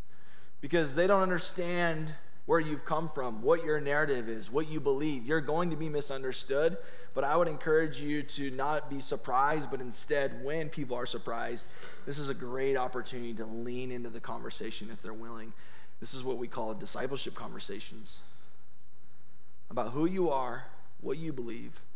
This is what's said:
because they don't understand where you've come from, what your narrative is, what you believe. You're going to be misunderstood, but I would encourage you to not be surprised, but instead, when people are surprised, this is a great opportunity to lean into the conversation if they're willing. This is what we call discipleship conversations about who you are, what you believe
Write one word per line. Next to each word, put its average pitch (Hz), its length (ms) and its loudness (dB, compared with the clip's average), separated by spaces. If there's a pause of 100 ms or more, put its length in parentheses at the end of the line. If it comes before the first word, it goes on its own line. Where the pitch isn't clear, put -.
(600)
because 147 360 2
they 175 100 4
don't 196 160 6
understand 170 920 0 (300)
where 160 160 4
you've 151 240 0
come 160 240 0
from, 123 320 -2
what 156 240 4
your 151 160 2
narrative 143 480 2
is, 107 220 -2
what 156 180 0
you 156 100 0
believe. 139 460 0
You're 156 160 2
going 160 300 0
to 156 60 -2
be 156 120 -2
misunderstood, 139 880 0 (380)
but 135 100 2
I 147 120 2
would 170 120 4
encourage 156 520 2
you 147 220 0
to 139 280 -2
not 139 400 0
be 139 100 -2
surprised, 139 680 2
but 131 100 0
instead, 123 640 0
when 151 240 0
people 127 280 0
are 123 100 -2
surprised, 117 600 -2 (360)
this 143 140 -2
is 139 100 0
a 131 60 0
great 131 420 0
opportunity 123 580 0
to 110 120 -2
lean 123 440 -2
into 120 200 -2
the 110 100 -2
conversation 113 720 -2
if 104 100 -2
they're 107 100 -2
willing. 113 420 -4 (440)
This - 140 0
is 131 100 0
what 127 140 0
we 120 100 0
call 110 280 0
discipleship 127 600 0
conversations 107 880 0 (1500)
about 117 220 0
who 151 120 2
you 180 260 2
are, 131 340 0 (360)
what 135 180 0
you 160 140 -2
believe 117 480 -2 (160)